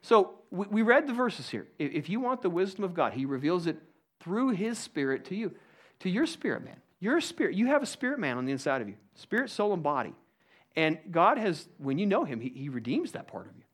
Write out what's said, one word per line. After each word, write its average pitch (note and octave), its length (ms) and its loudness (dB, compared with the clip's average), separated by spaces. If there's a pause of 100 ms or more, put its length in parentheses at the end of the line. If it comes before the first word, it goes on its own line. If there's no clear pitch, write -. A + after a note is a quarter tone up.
So G#3 340 6 (140)
we, G3 180 -4
we G#3 140 2
read B3 260 6
the B3+ 60 -4
verses A#3+ 360 -2
here. - 180 -6 (120)
I-, D#3 40 0
if D3+ 260 -4
you G#3+ 100 -2
want B3 220 -2
the F#3 80 0
wisdom F#3+ 340 -2
of F3+ 100 -4
God, C3 200 0
he C3 120 -2
reveals D3+ 420 -2
it D#3+ 100 -2 (420)
through A3+ 300 0
his G#3+ 280 0
spirit C3+ 480 -4
to - 100 -6
you, A#2+ 180 -4 (460)
to F#3 100 -4
your A#3 160 2
spirit - 400 -4
man. - 120 -18 (220)
Your C4 220 2
spirit, - 340 -2
you A3+ 120 2
have C#4 160 4
a - 20 -4
spirit C4+ 340 -4
man C3+ 180 0
on B2+ 80 -2
the C3+ 60 0
inside C3+ 300 0
of G#2 80 -6
you, G2+ 60 -12 (200)
spirit, - 360 -2
soul, G#3 220 0
and E3+ 100 -2
body. C#3 300 -2 (640)
And D#3+ 220 2 (140)
God F#3+ 260 6
has, G3 300 -2 (100)
when C3+ 220 -2
you G3+ 60 2
know G#3 180 4
him, B2 180 -4
he, B2+ 80 -6
he C3+ 200 -10
redeems B2+ 420 -2
that - 160 -12
part F#2 200 -14
of - 80 -20
you. - 80 -20 (100)